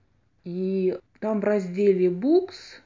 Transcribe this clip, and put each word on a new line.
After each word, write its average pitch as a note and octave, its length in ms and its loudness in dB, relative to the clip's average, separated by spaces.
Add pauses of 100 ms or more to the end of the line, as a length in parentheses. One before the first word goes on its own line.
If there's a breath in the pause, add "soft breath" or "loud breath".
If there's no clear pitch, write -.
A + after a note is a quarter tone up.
(440)
И F#3 540 -2 (220)
там G#3+ 200 -2
в G3 40 -4
разделе F#3+ 640 2
«Books» C#4+ 760 -2